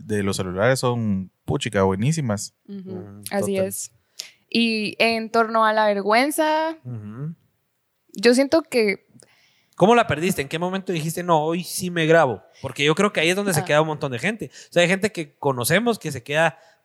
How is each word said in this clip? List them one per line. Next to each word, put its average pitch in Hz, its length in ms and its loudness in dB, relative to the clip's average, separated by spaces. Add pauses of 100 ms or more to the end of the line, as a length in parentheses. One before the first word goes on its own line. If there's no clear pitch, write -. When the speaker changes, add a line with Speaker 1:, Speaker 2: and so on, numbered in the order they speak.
Speaker 1:
de, 107 120 -4
de 101 60 -2
los 98 140 -2
celulares 98 420 0
son, 107 520 -2 (140)
puchica, 107 380 0
buenísimas. 107 720 -2 (140)
Speaker 2:
Ujú. 190 240 -14
Speaker 3:
Ujú, 202 300 -14 (100)
Speaker 2:
Así 202 240 -2
Speaker 3:
total. 190 100 0
Speaker 2:
es. - 260 -10 (580)
Y 220 500 -2
en 226 320 0
torno 226 340 2
a 214 80 2
la 214 140 2
vergüenza, 294 960 0
Speaker 3:
Ujú. 120 500 -10 (800)
Speaker 2:
yo 233 200 4
siento 277 280 2
que 220 460 -2 (680)
Speaker 3:
¿Cómo 208 180 6
la 233 100 6
perdiste? 160 380 -2
¿En 135 40 -8
qué 160 120 -6
momento 185 340 -4
dijiste, 165 300 -4
"No, 170 200 2
hoy 170 200 -2
sí - 260 -8
me 170 160 0
grabo"? 151 380 4 (180)
Porque 131 220 -6
yo 151 100 4
creo 202 180 2
que 185 100 -2
ahí 160 80 2
es 180 60 2
donde 202 200 0
se 151 60 0
Speaker 2:
Ah. 151 40 -6
Speaker 3:
queda 151 160 4
un 160 60 0
montón 151 240 -6
de 120 80 -6
gente. 180 320 -6 (180)
O - 40 -20
sea, 175 100 4
hay 170 60 4
gente 190 220 0
que 151 280 -10
conocemos 160 580 0
que 156 140 -10
se 135 100 -8
queda 156 380 0 (260)